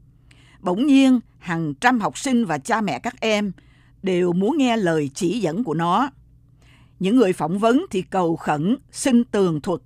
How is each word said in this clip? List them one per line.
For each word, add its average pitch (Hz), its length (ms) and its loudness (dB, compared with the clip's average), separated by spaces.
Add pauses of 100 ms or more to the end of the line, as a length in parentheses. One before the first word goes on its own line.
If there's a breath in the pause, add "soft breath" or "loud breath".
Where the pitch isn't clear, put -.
(600 soft breath)
Bỗng 190 260 -2
nhiên, 269 340 6 (180)
hàng 165 360 -6
trăm 247 260 2
học - 180 -4
sinh 240 260 0
và 156 140 -2
cha 220 220 -2
mẹ 185 180 -2
các - 220 -8
em 208 320 -2 (500 soft breath)
đều 180 300 0
muốn 202 260 0
nghe 247 180 2
lời 160 380 0
chỉ 185 260 -2
dẫn 170 240 -2
của 156 100 -4
nó. 180 360 0 (880 soft breath)
Những 190 180 2
người 196 160 4
phỏng 170 260 -4
vấn 247 320 2
thì 185 120 -2
cầu 170 340 -2
khẩn, 165 400 -2 (140)
xin 240 340 2
tường 180 360 0
thuật 170 260 -4